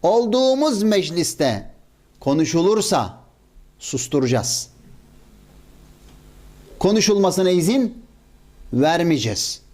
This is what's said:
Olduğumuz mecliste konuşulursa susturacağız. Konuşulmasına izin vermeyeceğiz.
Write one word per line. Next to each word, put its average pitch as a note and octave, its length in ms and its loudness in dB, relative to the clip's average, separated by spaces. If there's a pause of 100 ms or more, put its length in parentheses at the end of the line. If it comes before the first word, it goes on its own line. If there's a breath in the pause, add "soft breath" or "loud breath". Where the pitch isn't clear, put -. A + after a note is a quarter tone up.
Olduğumuz B3 800 2
mecliste D#3+ 880 -2 (480)
konuşulursa E3 960 0 (640)
susturacağız. B2 880 -2 (2000)
Konuşulmasına G3 720 2
izin G3+ 540 0 (680)
vermeyeceğiz. D3 880 0 (120)